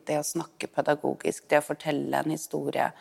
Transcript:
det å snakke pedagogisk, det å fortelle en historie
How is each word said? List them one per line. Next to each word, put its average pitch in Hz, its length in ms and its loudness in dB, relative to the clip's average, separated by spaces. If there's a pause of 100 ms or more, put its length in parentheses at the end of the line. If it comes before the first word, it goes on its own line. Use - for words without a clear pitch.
det 151 140 0
å 147 40 -2
snakke - 440 -6
pedagogisk, - 800 0
det 147 120 6
å 147 40 -2
fortelle 139 560 -2
en 147 120 0
historie 147 680 -2